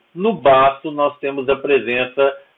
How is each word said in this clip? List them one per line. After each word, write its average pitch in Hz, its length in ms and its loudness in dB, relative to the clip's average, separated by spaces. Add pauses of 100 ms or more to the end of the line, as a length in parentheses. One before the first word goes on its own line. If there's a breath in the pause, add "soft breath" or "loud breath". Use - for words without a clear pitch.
(140)
no 196 180 -2
baço 135 580 2
nós 147 280 -2
temos 139 320 -6
a 139 60 2
presença 131 800 -2 (200)